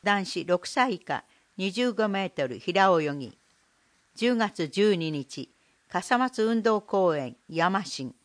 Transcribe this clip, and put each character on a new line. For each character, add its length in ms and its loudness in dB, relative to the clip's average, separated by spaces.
男 220 2
子 180 -6
六 240 0
歳 280 0
以 40 -14
下 240 -6
二 140 -2
十 220 0
五 140 0
メ 180 -2
ー 40 -8
ト 180 -4
ル 120 -8
平 320 4
泳 240 2
ぎ。 220 -12
十 200 0
月 320 -2
十 280 2
二 160 -4
日、 380 -8
笠 280 0
松 260 0
運 180 2
動 200 2
公 340 2
園 220 -6
山 340 0
新 300 -10